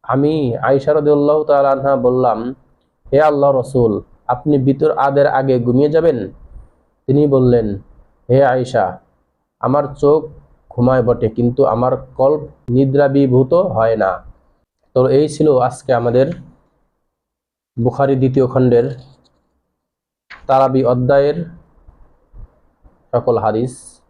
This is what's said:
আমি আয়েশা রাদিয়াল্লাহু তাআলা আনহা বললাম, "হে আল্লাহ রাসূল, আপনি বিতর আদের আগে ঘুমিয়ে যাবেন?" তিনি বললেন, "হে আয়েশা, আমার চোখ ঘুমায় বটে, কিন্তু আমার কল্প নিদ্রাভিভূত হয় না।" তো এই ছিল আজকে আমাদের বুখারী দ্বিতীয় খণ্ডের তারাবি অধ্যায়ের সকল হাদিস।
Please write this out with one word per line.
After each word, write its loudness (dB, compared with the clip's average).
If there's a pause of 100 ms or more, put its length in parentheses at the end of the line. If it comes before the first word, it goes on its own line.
আমি -2
আয়েশা 0
রাদিয়াল্লাহু 2
তাআলা 2
আনহা 0
বললাম, 0 (580)
"হে 4
আল্লাহ 2
রাসূল, 0 (260)
আপনি -2
বিতর 0
আদের 0
আগে 0
ঘুমিয়ে 0
যাবেন?" 0 (800)
তিনি 2
বললেন, 0 (520)
"হে 4
আয়েশা, -2 (640)
আমার -2
চোখ 0 (440)
ঘুমায় 0
বটে, 0
কিন্তু 0
আমার -2
কল্প -2 (240)
নিদ্রাভিভূত 2
হয় 0
না।" -4 (720)
তো 2
এই 2
ছিল 2
আজকে -2
আমাদের 0 (1500)
বুখারী -2
দ্বিতীয় 0
খণ্ডের 0 (1600)
তারাবি 2
অধ্যায়ের 0 (1700)
সকল -2
হাদিস। -6